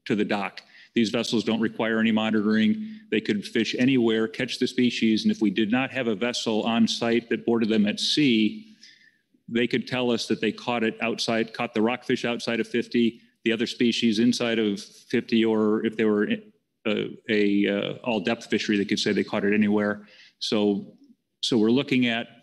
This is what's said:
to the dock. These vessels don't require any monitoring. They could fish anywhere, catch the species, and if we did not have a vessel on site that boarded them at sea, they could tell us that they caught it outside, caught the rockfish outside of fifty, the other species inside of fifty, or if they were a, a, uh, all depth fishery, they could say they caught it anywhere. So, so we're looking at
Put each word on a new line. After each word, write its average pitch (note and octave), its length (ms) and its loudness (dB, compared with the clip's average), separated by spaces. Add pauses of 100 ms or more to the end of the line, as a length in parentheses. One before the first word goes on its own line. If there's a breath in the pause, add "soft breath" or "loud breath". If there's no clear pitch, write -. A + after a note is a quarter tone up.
to B2 100 -2
the G2+ 100 0
dock. G2 360 -4 (320 loud breath)
These A2+ 160 2
vessels A#2 340 -2
don't A2+ 160 0
require A2+ 400 -2
any A2 120 2
monitoring. G#2+ 880 2 (120)
They A2 80 2
could G#2 260 -2
fish - 320 -2
anywhere, A2+ 500 2
catch B2 320 -6
the B2+ 80 0
species, A2+ 560 2
and G#2+ 80 2
if - 100 -4
we G#2+ 80 2
did G2+ 200 0
not B2+ 220 -2
have B2+ 160 -4
a A2 80 0
vessel A2+ 480 -2
on A2+ 240 2
site A#2 420 0
that A2+ 160 -4
boarded A2+ 220 2
them G#2+ 180 2
at - 140 -2
sea, A2+ 760 0 (720 loud breath)
they A#2+ 180 0
could A#2 200 -4
tell B2+ 240 -2
us A2+ 160 -2
that A2 140 -2
they G#2+ 100 0
caught A#2+ 320 -4
it A2 180 -2
outside, A2+ 520 -2
caught A#2+ 200 -6
the G#2+ 80 0
rockfish B2 420 -2
outside A#2 360 -2
of A2 80 -2
fifty, A#2 540 0 (220 loud breath)
the A2+ 80 2
other A2+ 160 0
species A#2 520 0
inside A#2+ 380 2
of G#2 220 0
fifty, - 640 -2
or A2 420 2
if A2 120 -4
they A2+ 80 2
were G#2 240 2 (580)
a, G#2+ 300 -2 (120)
a, G2+ 380 2
uh, G2+ 260 -2 (100)
all A2 160 -2
depth A2+ 260 -4
fishery, G#2+ 320 0
they G2 80 0
could G#2 140 -2
say A2 120 0
they G2+ 120 0
caught G#2 200 -4
it G2+ 100 2
anywhere. G#2 540 0 (320 loud breath)
So, G#2 460 0 (560)
so - 160 0
we're A2 140 4
looking B2+ 360 2
at A#2 200 -2 (160)